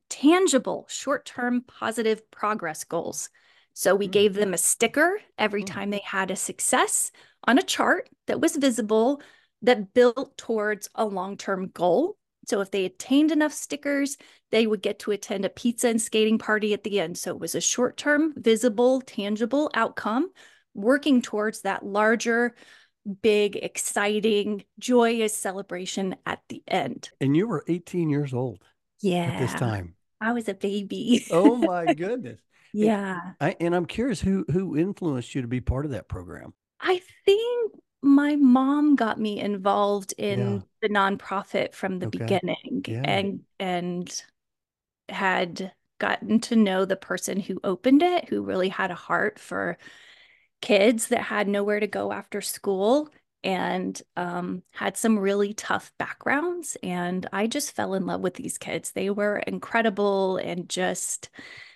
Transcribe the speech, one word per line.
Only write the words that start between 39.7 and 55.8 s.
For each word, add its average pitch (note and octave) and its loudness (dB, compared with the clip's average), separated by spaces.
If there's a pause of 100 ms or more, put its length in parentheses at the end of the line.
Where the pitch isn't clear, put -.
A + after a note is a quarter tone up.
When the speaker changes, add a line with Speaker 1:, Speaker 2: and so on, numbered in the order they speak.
Speaker 1:
in G3+ -2
Speaker 2:
Yeah. G3+ -2 (200)
Speaker 1:
the G#2+ 0
nonprofit G3 0
from F#3+ -6
the F#3 -4
Speaker 2:
Okay. F3+ -6
Speaker 1:
beginning - -2
Speaker 2:
Yeah. A2+ -4
Speaker 1:
and, G3 -2 (180)
and F3+ -4 (840)
had F#3 -2 (260)
gotten - 0
to - -2
know F#3+ 4
the F#3+ -2
person F#3 -6
who F#3 -6
opened C4 4
it, F4+ 2
who G#3 -2
really F#3+ 0
had F#3 -4
a E3+ -10
heart F3 -2
for F#3+ -6 (840)
kids A3 4
that A#3 0
had G#3 -2
nowhere G3+ 0
to G#3 0
go G3+ -4
after G3+ -8
school G#3+ 0 (340)
and, F#3 -4 (160)
um, F3+ -6
had G3+ -4
some A3 2
really G3+ 0
tough - -4